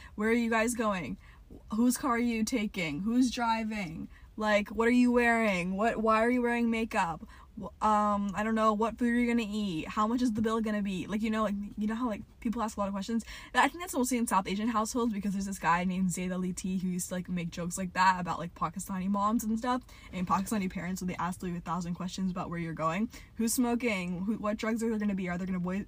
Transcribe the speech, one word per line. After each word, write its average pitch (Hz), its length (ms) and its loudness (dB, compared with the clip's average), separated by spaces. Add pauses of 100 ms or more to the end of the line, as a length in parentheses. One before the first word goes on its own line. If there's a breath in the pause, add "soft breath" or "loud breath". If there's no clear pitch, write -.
(160 loud breath)
Where 214 140 0
are 233 40 4
you 233 160 2
guys 226 260 2
going? 196 420 -2 (560 soft breath)
Whose 240 240 4
car 269 140 0
are 233 80 2
you 233 260 2
taking? 190 560 -2
Who's 233 300 4
driving? 220 760 -2 (300 soft breath)
Like, 208 320 4
what 226 180 2
are 247 40 6
you 247 200 8
wearing? 220 640 4
What, 220 220 2
why 220 260 4
are 240 60 4
you 247 120 2
wearing 240 300 2
makeup? 214 560 -2 (340 loud breath)
Wh-, - 240 -8
um, 208 500 2
I 208 80 0
don't 220 120 0
know, 220 160 6
what 220 260 0
food 240 120 2
are 240 100 2
you 240 80 2
gonna 233 180 2
eat? 202 420 -2
How 214 200 2
much 233 140 2
is 247 100 4
the 220 100 0
bill 226 200 2
gonna 208 200 0
be?" 185 260 -2
Like, 208 140 -2
you 220 80 0
know, 220 140 0
like, 202 120 0 (220)
you 214 100 -2
know 220 80 -2
how, 247 120 -2
like, 208 140 -4 (180)
people 233 220 -2
ask 247 160 -4
a - 20 0
lot 202 80 0
of 196 60 -4
questions? 220 320 -2 (260 loud breath)
That, 262 140 4
I - 20 4
think 339 160 -8
that's 370 100 -8
mostly 247 240 0
in 233 100 0
South 190 200 2
Asian 208 220 -2
households 226 420 0
because 196 220 -2
there's 196 120 -2
this 196 140 -6
guy 175 240 2
named 185 280 0
Zaid 180 200 -2
Ali 180 220 -2
T 190 240 -4
who 185 100 -2
used 180 220 -4
to, 180 60 -4
like, 180 120 -4
make 170 220 -2
jokes 175 280 -6
like 185 160 -6
that 185 280 4
about, 170 180 -4
like, 170 160 -8
Pakistani 185 540 -4
moms 208 340 2
and 220 140 -2
stuff, 247 240 -2 (320 loud breath)
and 185 120 -4
Pakistani 190 440 0
parents, 180 320 -6
so 185 40 -6
they 180 100 -4
ask, 175 280 -4
like, 175 140 -4
a - 20 -8
thousand 170 360 -4
questions 185 360 -4
about 180 180 -6
where 170 100 -4
you're 165 140 -4
going. 165 360 0 (260 loud breath)
Who's 226 160 0
smoking? 226 720 0
Who, 208 140 -2
what 208 200 -2
drugs 220 280 -2
are 233 60 0
there 220 100 0
gonna 208 160 0
be? 185 120 -2
Are 175 100 -2
there 185 100 -4
gonna 185 120 -2
boy-, 185 280 -2